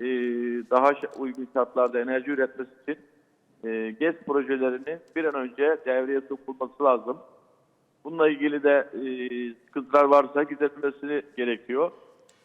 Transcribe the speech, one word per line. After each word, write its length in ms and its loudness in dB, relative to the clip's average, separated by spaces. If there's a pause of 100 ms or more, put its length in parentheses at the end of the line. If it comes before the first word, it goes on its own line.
e, 60 -6 (640)
daha 200 6
şa-, 280 -4
uygun 360 -8
şartlarda 460 0
enerji 300 -2
üretmesi 400 -4 (120)
için, 160 -8 (640)
e, 260 -4
gez 240 -2 (120)
projelerinin 720 -2 (160)
bir 80 -2
an 100 0
önce 420 0 (100)
devreye 340 0
sokulması 640 -6
lazım. 340 2 (840)
Bununla 240 2
ilgili 340 0
de, 320 4
e, 100 -8 (600)
sıkıntılar 380 2
varsa 380 6
giderilmesi 840 -4 (100)
gerekiyor. 540 -2 (540)